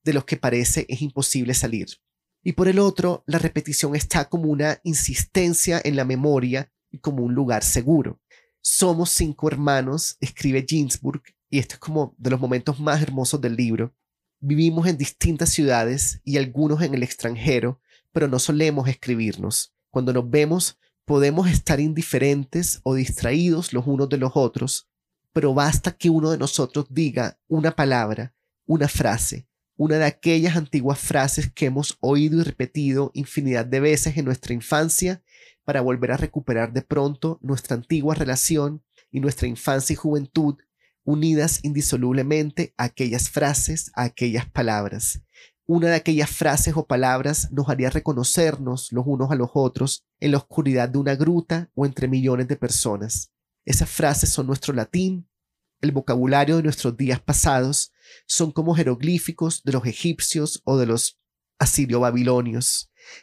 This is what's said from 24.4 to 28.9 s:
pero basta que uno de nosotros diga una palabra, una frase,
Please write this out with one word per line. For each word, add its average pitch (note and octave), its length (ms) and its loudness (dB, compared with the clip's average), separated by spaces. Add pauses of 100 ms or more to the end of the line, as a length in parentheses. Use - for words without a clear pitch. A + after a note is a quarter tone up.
pero D3 220 2
basta D3+ 420 2
que - 120 0
uno D#3+ 220 4
de D#3+ 80 0
nosotros D3 500 -2
diga C3 500 -2 (100)
una D#3 240 0
palabra, A#2+ 640 0 (300)
una D3 240 2
frase, - 600 -2 (320)